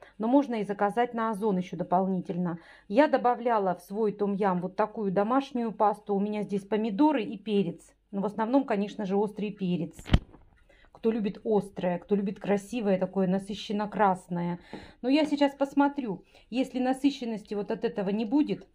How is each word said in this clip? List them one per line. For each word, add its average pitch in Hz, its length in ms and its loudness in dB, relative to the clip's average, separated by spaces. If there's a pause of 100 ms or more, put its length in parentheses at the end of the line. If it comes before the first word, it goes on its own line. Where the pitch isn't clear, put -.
(200)
но 220 80 -2
можно 240 340 2
и - 20 -2
заказать 208 520 0
на 226 160 -2
Озон 202 260 0
ещё 180 180 -4
дополнительно. 180 840 0 (280)
Я 269 200 6
добавляла 233 680 2
в 180 80 -6
свой 208 300 -2
том-ям 202 500 0
вот 180 140 -8
такую 214 360 -2
домашнюю 233 600 0
пасту. 208 420 0
У 196 60 2
меня 208 240 -2
здесь 196 200 -4
помидоры 226 600 2
и - 160 -8
перец. 202 420 0 (300)
Но 196 100 -4
в 190 40 -2
основном, 226 400 0
конечно 208 400 -2
же, 190 120 0
острый 208 340 -2
перец. 175 460 -4 (920)
Кто - 200 -2
любит 220 320 -4
острое, 190 540 0
кто 202 180 0
любит 202 240 -2
красивое 202 600 0
такое, 185 280 0
насыщенно 208 600 -2
красное. 180 680 0 (420)
Но 247 80 -2
я 294 160 4
сейчас 285 300 2
посмотрю, 277 680 0 (280)
если 254 280 -2
насыщенности 254 760 -2
вот 202 160 -4
от 226 120 -4
этого 208 260 -2
не 214 160 0
будет 277 500 0